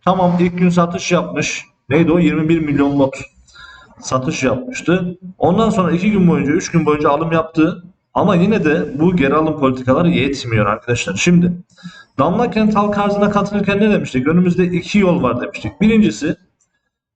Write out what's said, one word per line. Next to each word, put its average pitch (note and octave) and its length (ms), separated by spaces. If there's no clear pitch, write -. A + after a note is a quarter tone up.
tamam F3+ 340
ilk F3 180
gün F3+ 120
satış F3 420
yapmış. D3+ 540
Neydi D3+ 220
o? F3 80
Yirmi D#3 300
bir E3 100
milyon C#3+ 400
lot C3+ 160
satış C3+ 420
yapmıştı. F3+ 760
Ondan G#3 320
sonra F#3 220
iki F#3 200
gün F#3 160
boyunca, C#3+ 240
üç F3+ 200
gün D#3 140
boyunca D3+ 240
alım D#3+ 220
yaptı. E3 520
Ama E3+ 220
yine G3 280
de D3 360
bu F3+ 160
geri C#3 180
alım D#3 260
politikaları C3+ 500
yetmiyor A#2+ 560
arkadaşlar. G#2+ 500
Şimdi F3 380
Damla G3+ 340
Kent G#3+ 240
halk G#3 220
arzına G3+ 320
katılırken G3+ 500
ne G#3+ 120
demiştik? C#3 360
Önümüzde F3 380
iki F3 340
yol E3+ 240
var A#2+ 180
demiştik. - 400
Birincisi G#3 540